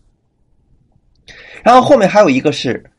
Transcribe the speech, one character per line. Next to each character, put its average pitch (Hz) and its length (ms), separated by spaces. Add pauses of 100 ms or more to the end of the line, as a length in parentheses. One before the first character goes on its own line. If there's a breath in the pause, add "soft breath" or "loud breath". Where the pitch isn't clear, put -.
(1600 loud breath)
然 233 120
后 262 60
后 277 160
面 196 120
还 196 120
有 180 100
一 131 100
个 147 120
是 - 320 (140)